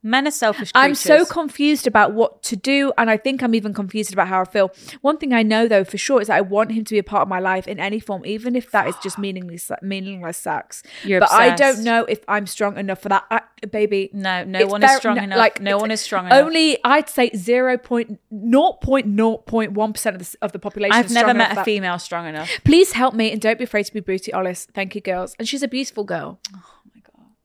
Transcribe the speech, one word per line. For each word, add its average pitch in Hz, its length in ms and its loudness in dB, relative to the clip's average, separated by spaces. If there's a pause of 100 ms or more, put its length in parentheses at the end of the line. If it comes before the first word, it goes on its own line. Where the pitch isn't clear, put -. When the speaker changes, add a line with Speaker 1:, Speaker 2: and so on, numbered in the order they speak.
Speaker 1:
Men 262 220 0
are 294 60 -2
selfish 208 420 -2
Speaker 2:
I'm 277 220 6
so 302 220 6
Speaker 1:
creatures. 349 120 4
Speaker 2:
confused 294 560 0
about 214 260 4
what 226 300 0
to - 140 -6
do, 277 420 0
and 226 100 2
I 220 80 2
think 262 240 -4
I'm 240 140 0
even 214 180 -2
confused 208 400 -6
about 180 140 0
how 185 140 0
I 185 40 0
feel. 190 280 0 (280)
One 302 160 0
thing 294 160 -4
I 226 120 4
know, 220 240 2
though, 196 160 4
for 202 120 -10
sure, 254 240 2
is 208 60 -4
that 214 120 0
I - 20 4
want 202 320 0
him 220 140 -4
to - 60 -8
be 208 60 2
a 196 60 -2
part 208 180 0
of 190 60 -2
my 185 100 -4
life 190 300 -2
in 202 100 -10
any 202 220 -4
form, 196 260 -10
even 233 300 -6
if 240 160 -6
that 208 160 2
is 180 120 -6
just - 160 -10
meaningless, 185 540 -10 (100)
meaningless 190 580 -8
sex. - 440 -10 (220)
Speaker 1:
You're 196 160 2
Speaker 2:
But - 100 6
I 226 160 6
Speaker 1:
obsessed. 269 300 4
Speaker 2:
don't 220 80 -6
know 233 220 2
if 214 200 -4
I'm 202 220 -4
strong 202 300 -4
enough 196 220 -6
for 202 100 -8
that. 190 200 0
I, 226 120 -2 (280)
baby, 208 420 -2
Speaker 1:
No, 190 300 -6
no 190 200 -8
Speaker 2:
it's 196 100 0
Speaker 1:
one 202 100 0
is 269 80 8
Speaker 2:
very, 269 80 6
Speaker 1:
strong 220 200 0
Speaker 2:
no, 202 40 -2
Speaker 1:
enough. 196 160 -2
Speaker 2:
like, 220 220 2
Speaker 1:
No 202 180 0
one 220 140 -2
is 214 80 -4
strong 185 260 -4
enough. 254 200 8
Speaker 2:
only, 320 360 2
I'd 294 260 2
say, 247 280 0
zero 247 420 0
point 233 400 -6 (100)
nought 233 520 2
point 262 320 0 (600)
one 214 200 -2
percent 208 240 -4
of 180 120 -14
the, - 140 -16
of 208 80 -4
the 196 80 -12
population 208 380 0
Speaker 1:
I've 240 100 6
Speaker 2:
is 233 60 -6
strong 233 160 4
Speaker 1:
never - 20 4
Speaker 2:
enough 240 80 2
Speaker 1:
met 214 140 2
a - 20 -2
Speaker 2:
for 196 60 -4
that. 185 40 -2
Speaker 1:
female 190 360 -2
strong 170 260 -8
enough. 156 240 -10 (140)
Speaker 2:
Please 339 260 6
help 240 240 0
me 220 160 0
and 214 100 -6
don't 220 160 0
be 240 60 -6
afraid 214 240 -2
to - 60 -16
be 214 80 -6
booty 190 320 -6
honest. 185 420 -6
Thank 196 220 -8
you, 202 40 -8
girls. 185 380 -6
And 226 100 -6
she's 277 140 -4
a 269 60 -2
beautiful 254 340 -6
girl. 175 380 -8 (120)
Speaker 1:
Oh 190 60 -20 (340)
my 226 100 -20
God. - 240 -20 (180)